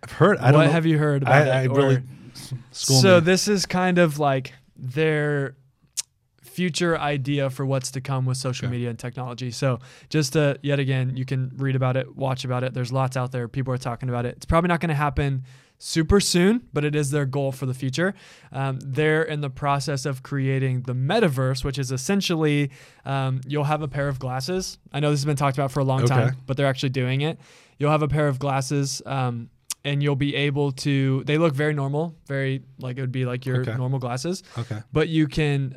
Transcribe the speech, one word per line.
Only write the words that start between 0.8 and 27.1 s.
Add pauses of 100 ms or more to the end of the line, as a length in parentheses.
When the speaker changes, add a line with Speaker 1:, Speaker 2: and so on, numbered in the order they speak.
Speaker 2:
you
heard
about
Speaker 1:
I,
Speaker 2:
it,
Speaker 1:
I
really
Speaker 2:
or (320)
Speaker 1:
s-, (180)
school
Speaker 2:
So
Speaker 1:
me.
Speaker 2:
this
is
kind
of
like (240)
their (880)
future
idea
for
what's
to
come
with
social
Speaker 1:
Okay.
Speaker 2:
media
and
technology.
So (320)
just
to,
yet
again,
you
can
read
about
it,
watch
about
it.
There's
lots
out
there.
People
are
talking
about
it.
It's
probably
not
gonna
happen (340)
super
soon, (100)
but
it
is
their
goal
for
the
future. (380)
Um,
they're
in
the
process
of
creating
the
metaverse,
which
is
essentially, (340)
um,
you'll
have
a
pair
of
glasses. (140)
I
know
this
has
been
talked
about
for
a
long
time,
Speaker 1:
Okay. (100)
Speaker 2:
but
they're
actually
doing